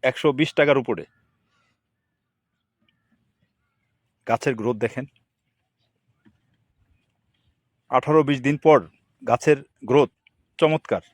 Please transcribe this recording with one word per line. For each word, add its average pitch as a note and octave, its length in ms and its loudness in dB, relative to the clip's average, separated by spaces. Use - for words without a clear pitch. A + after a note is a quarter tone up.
একশো C3 300 -2
বিশ C#3+ 220 -2
টাকার D3 240 2
উপরে। G#2+ 280 -6
গাছের A#2 280 -2
গ্রোথ A2+ 220 -6
দেখেন, A#2 280 -8
আঠারো D3 340 0
বিশ C#3 180 -2
দিন C#3+ 160 -2
পর C#3+ 300 4
গাছের C#3 300 2
গ্রোথ C3+ 240 2
চমৎকার। D#3 440 -2